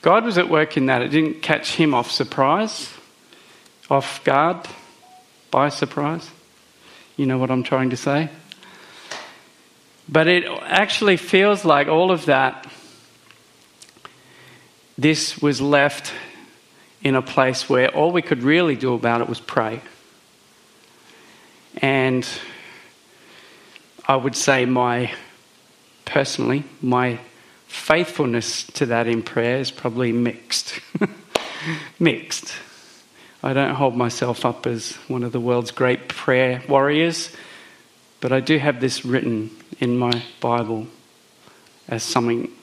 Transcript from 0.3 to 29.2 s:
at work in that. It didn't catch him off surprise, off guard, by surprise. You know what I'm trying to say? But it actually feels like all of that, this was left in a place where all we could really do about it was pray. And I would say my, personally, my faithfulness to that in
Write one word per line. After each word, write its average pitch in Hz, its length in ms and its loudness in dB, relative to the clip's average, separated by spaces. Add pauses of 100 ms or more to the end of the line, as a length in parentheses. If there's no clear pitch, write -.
at 180 100 2
work 156 280 2
in 131 100 2
that. 127 160 2
It 127 60 -2
didn't 156 340 0
catch - 320 -2
him 151 200 4
off 120 160 0
surprise, 147 840 0 (960)
off 139 320 -2
guard, 156 460 0 (800)
by 139 200 2
surprise. 151 600 -6 (880)
You 139 100 0
know 131 100 0
what 127 140 0
I'm 127 140 0
trying 131 260 0
to 123 80 -4
say? 147 320 0 (1800)
But 156 180 4
it 180 200 4 (160)
actually 190 560 2
feels 196 480 2
like 147 220 4
all 170 220 4
of 156 160 0
that, 135 400 2 (2250)
this 151 460 0
was 139 180 2
left 143 540 2 (880)
in 135 120 2
a 131 80 2
place 131 460 0
where 131 260 4
all 151 160 2
we 175 120 0
could 127 200 -2
really 151 340 2
do 123 180 -2
about 117 260 0
it - 80 -2
was 120 120 -6
pray. 117 420 -4 (1900)
And 131 500 0 (1800)
I 135 100 2
would 127 200 -2
say 131 280 2
my, 123 480 0 (920)
personally, 139 600 0 (160)
my 123 380 0 (500)
faithfulness 147 960 -2
to - 220 -4
that 117 200 0
in 117 160 -2